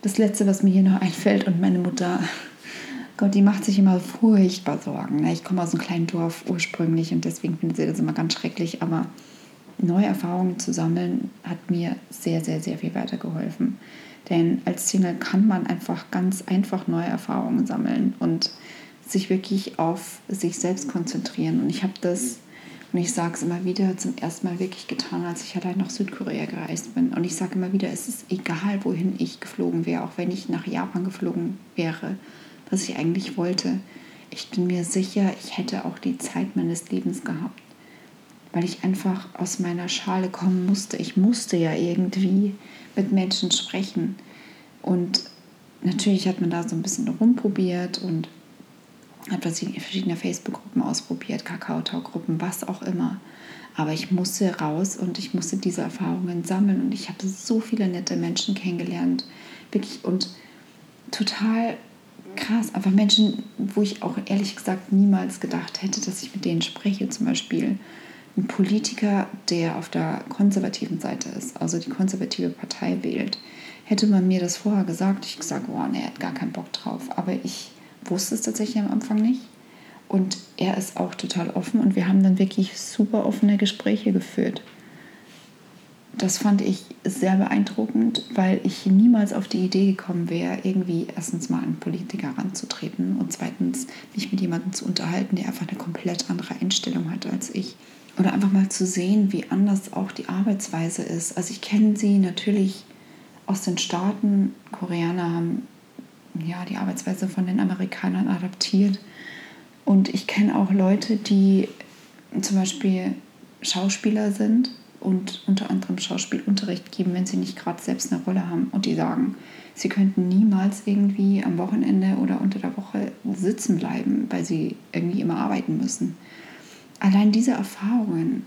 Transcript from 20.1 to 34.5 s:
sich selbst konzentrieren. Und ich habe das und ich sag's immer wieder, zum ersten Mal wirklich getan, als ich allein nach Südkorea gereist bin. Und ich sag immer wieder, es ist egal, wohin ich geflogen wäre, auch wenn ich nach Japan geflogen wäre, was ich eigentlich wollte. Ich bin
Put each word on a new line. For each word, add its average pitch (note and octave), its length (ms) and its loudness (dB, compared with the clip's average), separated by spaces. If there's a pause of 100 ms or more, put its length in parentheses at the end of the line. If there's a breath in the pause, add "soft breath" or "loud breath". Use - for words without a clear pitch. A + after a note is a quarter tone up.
sich F3+ 320 -4
selbst F#3 280 -2
konzentrieren. E3 760 -2
Und D3 80 0
ich - 140 -4
habe G3 180 -2
das F#3+ 360 -2 (580 loud breath)
und F3 60 2
ich E3+ 100 0
sag's E3+ 300 -2
immer F3 240 -2
wieder, F#3 320 0
zum - 180 -4
ersten - 320 -6
Mal F3 100 -4
wirklich F#3 300 -6
getan, F3 380 -4
als E3+ 180 -6
ich - 140 -8
allein F#3 220 -2
nach F#3+ 100 -2
Südkorea - 560 -6
gereist D#3+ 500 -8
bin. - 140 2
Und E3+ 160 -2
ich F3 100 -4
sag F#3 180 -4
immer F#3 200 0
wieder, G3 160 0
es - 180 -8
ist - 240 -8
egal, F#3+ 520 -2
wohin F#3 340 0
ich - 240 -4
geflogen E3+ 440 -2
wäre, E3 200 -2
auch E3+ 100 -8
wenn F3+ 160 -2
ich F#3+ 160 -8
nach E3+ 180 -4
Japan F3+ 380 -4
geflogen F3+ 540 -4 (180)
wäre, E3 400 -4 (540 loud breath)
was F#3 180 -2
ich - 80 -8
eigentlich F3 400 -2
wollte. F#3 460 -2 (480 loud breath)
Ich - 200 -14
bin F3+ 180 0